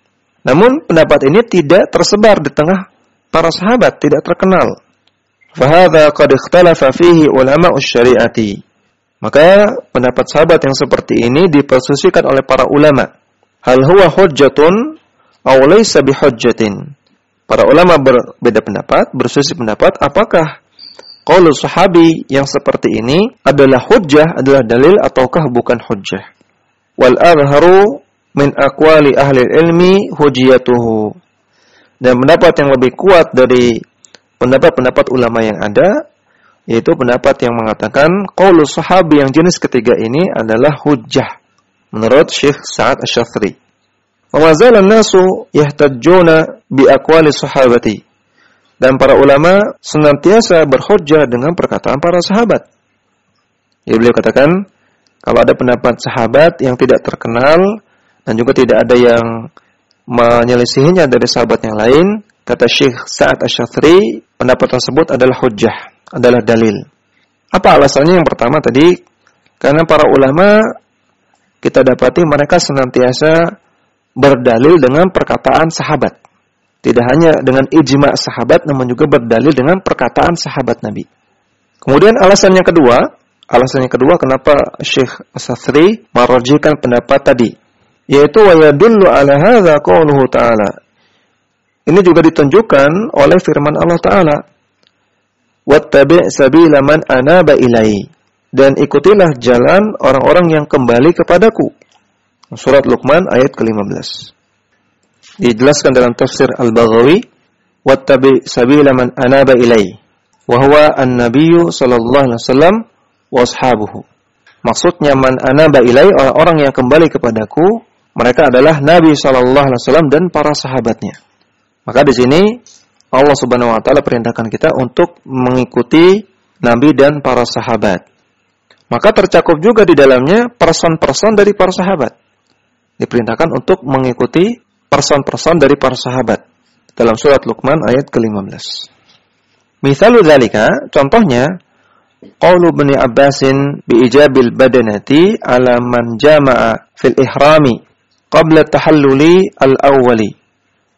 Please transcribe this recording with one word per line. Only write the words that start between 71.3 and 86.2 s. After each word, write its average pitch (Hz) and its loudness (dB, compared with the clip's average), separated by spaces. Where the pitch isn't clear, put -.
kita 131 0
dapati 127 -2
mereka 147 0
senantiasa 139 -2
berdalil 131 2
dengan 143 0
perkataan 135 -2
sahabat. 131 -6
Tidak 120 0
hanya 156 2
dengan 131 -2
ijma' 139 0
sahabat, 131 -2
namun 131 -4
juga 123 -2
berdalil 127 0
dengan 143 -2
perkataan 151 -4
sahabat 131 -8
Nabi. 107 -12
Kemudian 185 2
alasan 190 2
yang 180 0
kedua, 139 2
alasan 131 -4
yang 123 -8
kedua 139 0
kenapa 135 -2
Syekh - -6
As-Satsri 156 -2
merajihkan 127 0